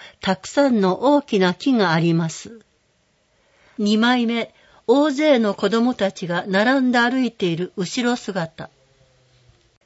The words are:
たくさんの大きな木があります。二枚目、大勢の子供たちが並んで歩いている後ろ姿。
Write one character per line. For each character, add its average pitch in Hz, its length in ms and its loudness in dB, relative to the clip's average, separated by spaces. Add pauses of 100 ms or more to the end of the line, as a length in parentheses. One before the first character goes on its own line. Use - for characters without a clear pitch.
(220)
た 190 140 -2
く - 120 -18
さ 285 220 2
ん 233 120 2
の 185 200 0
大 285 220 2
き 208 160 -2
な 180 160 2
木 - 180 -2
が 190 200 2
あ 165 60 2
り 170 140 2
ま 165 160 0
す。 214 300 -16 (1200)
二 214 180 2
枚 240 300 2
目、 233 260 -4 (320)
大 285 240 4
勢 285 300 2
の 202 160 0
子 202 140 -2
供 233 260 0
た 196 160 -2
ち - 160 -12
が 175 180 -4
並 240 400 2
ん 247 60 0
で 240 80 2
歩 247 260 0
い 226 60 -4
て 196 160 -4
い 170 80 0
る 175 220 -6
後 233 300 -4
ろ 240 80 0
姿。 180 540 -10 (1160)